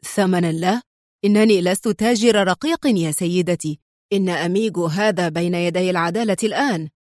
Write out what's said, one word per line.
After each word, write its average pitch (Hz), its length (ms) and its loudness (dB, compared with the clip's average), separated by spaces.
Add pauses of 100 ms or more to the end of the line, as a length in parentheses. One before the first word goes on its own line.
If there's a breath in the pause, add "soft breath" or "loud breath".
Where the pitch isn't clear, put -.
(140)
ثمنا 185 360 2
له؟ 180 300 -2 (440)
إنني 208 360 4
لست 180 260 0
تاجر 214 600 2
رقيق 302 400 -2
يا 175 240 0
سيدتي، 170 680 -2 (340)
إن 196 160 0
أميغو 175 560 -2
هذا 180 440 0
بين 170 260 -2
يدي 175 340 -2
العدالة 180 540 -2
الآن. 196 460 -2 (160)